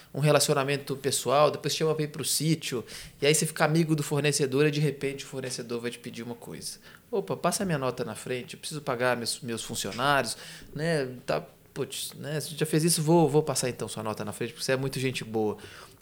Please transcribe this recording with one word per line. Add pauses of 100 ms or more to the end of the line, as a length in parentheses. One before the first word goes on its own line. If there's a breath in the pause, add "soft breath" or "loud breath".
(120)
um
relacionamento
pessoal,
depois
chama
pra
ir
pro
sítio, (380 loud breath)
e
aí
você
fica
amigo
do
fornecedor
e,
de
repente,
o
fornecedor
vai
te
pedir
uma
coisa. (340 loud breath)
"Opa,
passa
minha
nota
na
frente,
eu
preciso
pagar
meus,
meus
funcionários", (380 loud breath)
né? (160)
Tá, (300)
"Putz,
né,
você
já
fez
isso,
vou,
vou
passar
então
sua
nota
na
frente,
porque
você
é
muito
gente
boa." (460 loud breath)